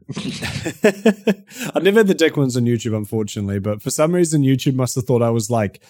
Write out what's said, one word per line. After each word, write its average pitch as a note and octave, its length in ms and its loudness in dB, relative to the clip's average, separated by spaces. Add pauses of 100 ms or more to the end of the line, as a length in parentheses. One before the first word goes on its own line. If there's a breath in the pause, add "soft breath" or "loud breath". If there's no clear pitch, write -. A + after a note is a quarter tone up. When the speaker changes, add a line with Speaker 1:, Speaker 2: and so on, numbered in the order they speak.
Speaker 1:
<laughs> - 0 -
Speaker 2:
<laughs> - 720 -10
I G#3 1000 0
never G3 180 4
had G#3+ 80 6
the F#3 80 4
dick D#3 220 2
ones C3 200 0
on B2 60 0
YouTube, A#2+ 320 0
unfortunately, G#2 640 -4
but G#2 220 -4
for - 80 -8
some D#3 240 0
reason D#3+ 300 2
YouTube C3+ 320 0
must B2+ 200 -2
have B2+ 100 -4
thought A#2+ 160 2
I A#2+ 80 2
was, A2+ 200 -2
like, A2 400 -2